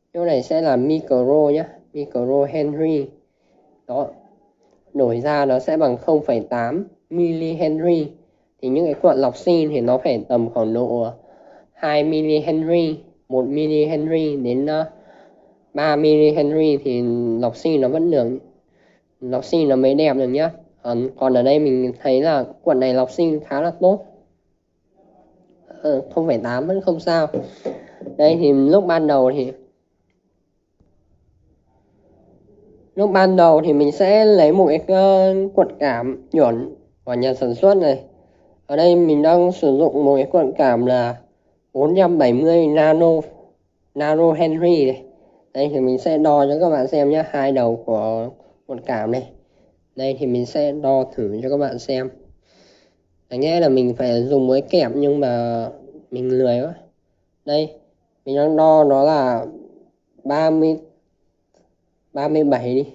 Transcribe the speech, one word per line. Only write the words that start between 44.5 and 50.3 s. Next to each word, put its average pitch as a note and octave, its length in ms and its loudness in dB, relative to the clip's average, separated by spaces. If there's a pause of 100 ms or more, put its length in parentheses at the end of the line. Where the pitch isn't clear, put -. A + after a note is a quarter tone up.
này. C3 180 -4 (480)
Đây C#3+ 200 -4
thì C#3+ 80 -2
mình B2+ 180 0
sẽ D#3 200 -2
đo D3 280 4
cho C#3+ 140 -2
các F3 100 2
bạn C3+ 160 0
xem C#3+ 240 0
nhé, D#3 160 0
hai C#3 260 -2
đầu A#2 340 -2
của A2+ 420 -4 (380)
cuộn B2 140 -12
cảm A2+ 300 -6
này. B2+ 200 -6 (680)
Đây C3+ 220 -6
thì C#3+ 80 -6
mình B2 200 -4